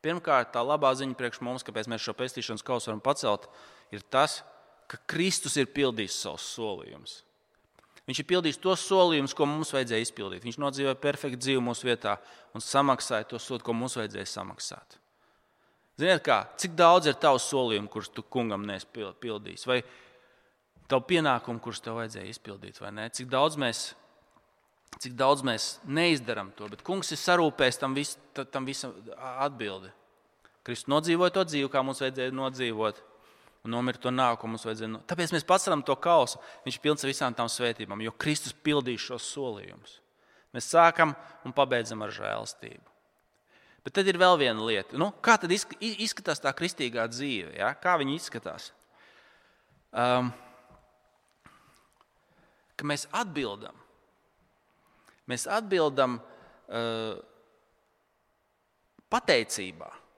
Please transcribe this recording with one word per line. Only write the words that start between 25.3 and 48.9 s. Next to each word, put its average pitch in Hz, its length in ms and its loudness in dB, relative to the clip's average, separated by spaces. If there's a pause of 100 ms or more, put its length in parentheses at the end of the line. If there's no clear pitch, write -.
mēs 117 300 -2 (100)
neizdaram 135 720 0
to, 104 140 -12
bet - 160 -16
kungs 190 260 -4
ir 143 80 -8
sarūpējis 156 640 4
tam 135 140 -2
vis-, 143 200 -6 (160)
ta-, 135 160 -8
tam 131 160 -6
visam 135 300 -8 (240)
atbildi. 120 720 -4 (760)
Kristus 123 280 -8
nodzīvoja 170 420 4
to 190 160 2
dzīvi, 139 220 0
kā 131 120 4
mums 135 160 -4
vajadzēja 131 360 -2
nodzīvot, 120 640 -2 (600)
un 117 140 -6
nomira 123 260 -2
to 127 120 0
nāvu, 127 280 2
ko 113 80 -8
mums 113 160 -8
vajadzēja 110 300 -6
no-, - 140 -14
tāpēc 170 260 -2
mēs 151 100 -2
pacelam 180 400 4
to 139 160 2
kausu. 160 400 4 (240)
Viņš 131 140 -6
ir - 60 -6
pilns 147 200 2
ar 135 80 -2
visām 127 240 -2
tām 117 140 -2
svētībām, 110 500 -4
jo 110 160 -4
Kristus - 400 -4
pildīja 131 520 0
šos 123 260 -8
solījumus. 101 640 -10 (560)
Mēs - 180 -6
sākam 165 400 8 (320)
un 127 100 -8
pabeidzam 117 460 2
ar 104 140 -8
žēlastību. - 760 -10 (920)
Bet - 160 -8
tad 196 120 4
ir 175 120 2
vēl 180 200 8
viena 113 240 2
lieta. 110 340 0
Nu, 190 100 2 (160)
kā 233 160 8
tad 175 120 0
izsk-, - 280 -4
i-, 214 240 -6
izskatās 175 360 -4
tā 135 160 0
kristīgā 123 520 -2
dzīve, 117 480 -6
ja? 104 140 0 (100)
Kā 180 200 4
viņa 139 160 -2
izskatās? - 520 -10 (1200)